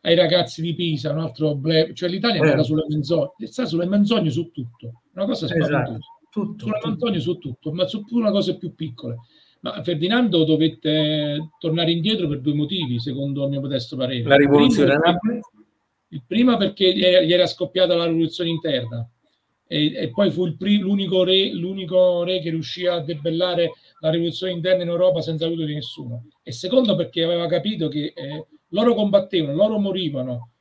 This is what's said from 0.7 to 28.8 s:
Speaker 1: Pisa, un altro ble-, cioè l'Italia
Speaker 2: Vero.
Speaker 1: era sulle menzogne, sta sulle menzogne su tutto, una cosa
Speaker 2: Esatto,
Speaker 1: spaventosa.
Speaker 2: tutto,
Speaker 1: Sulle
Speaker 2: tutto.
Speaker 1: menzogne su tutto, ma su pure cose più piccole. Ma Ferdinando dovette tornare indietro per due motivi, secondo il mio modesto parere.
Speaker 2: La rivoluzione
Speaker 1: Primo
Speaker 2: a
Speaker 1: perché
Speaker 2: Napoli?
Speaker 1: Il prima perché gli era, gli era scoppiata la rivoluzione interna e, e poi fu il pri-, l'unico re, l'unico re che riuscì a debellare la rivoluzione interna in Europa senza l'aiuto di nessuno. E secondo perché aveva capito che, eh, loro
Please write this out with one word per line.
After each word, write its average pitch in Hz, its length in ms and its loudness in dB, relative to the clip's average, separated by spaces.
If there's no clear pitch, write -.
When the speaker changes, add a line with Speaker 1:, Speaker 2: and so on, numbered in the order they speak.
Speaker 1:
Pisa, 151 380 -2
un 151 80 -2
altro 151 360 -2
ble-, 160 380 0
cioè 180 160 -4
l'Italia 196 300 -2
Speaker 2:
Vero. 151 140 4
Speaker 1:
era 131 100 2
sulle 151 240 0
menzogne, 151 600 -2
sta - 180 -4
sulle 165 200 -2
menzogne 202 440 2
su 156 220 -4
tutto, 117 500 -12
una 196 120 -4
cosa 202 200 -4
Speaker 2:
Esatto, 165 180 2
Speaker 1:
spaventosa. 127 360 0
Speaker 2:
tutto, - 360 -6
Speaker 1:
Sulle 208 100 -2
Speaker 2:
tutto. - 120 -4
Speaker 1:
menzogne 202 320 -2
su 160 200 -4
tutto, 143 340 -10
ma 180 120 0
su 208 200 -8
pure 226 260 0
cose 185 260 0
più 165 160 -10
piccole. 117 440 -8
Ma - 200 -8
Ferdinando 175 600 2
dovette 151 1160 0
tornare 165 320 0
indietro 170 360 0
per 143 120 -4
due 143 160 0
motivi, 147 440 -2
secondo 139 440 -4
il 139 80 -2
mio 139 100 -4
modesto 135 340 -6
parere. 127 320 -4
Speaker 2:
La 139 80 6
rivoluzione 139 540 6
Speaker 1:
Primo 147 140 2
Speaker 2:
a 175 160 4
Speaker 1:
perché 214 80 -2
Speaker 2:
Napoli? - 340 -6
Speaker 1:
Il 143 140 -10
prima 233 300 2
perché 190 360 2
gli 175 100 0
era, 180 180 6
gli 165 100 2
era 175 160 4
scoppiata 175 480 0
la 170 100 2
rivoluzione 165 440 0
interna 123 580 -4
e, 156 280 0
e - 160 -6
poi 202 220 2
fu 180 140 -2
il 165 120 -4
pri-, 208 220 2
l'unico 190 440 0
re, 190 300 2
l'unico 180 680 0
re 180 180 -2
che 165 80 -6
riuscì 165 360 -6
a 175 140 0
debellare 165 720 -2
la 160 100 -2
rivoluzione 170 420 -2
interna 180 320 0
in 170 60 -4
Europa 175 320 2
senza 160 240 -4
l'aiuto 165 200 -2
di 151 80 -4
nessuno. 127 520 -10
E - 80 -14
secondo 202 440 2
perché 165 280 -2
aveva 170 240 0
capito 180 400 -2
che, 147 260 -4
eh, 147 320 -10
loro 220 240 4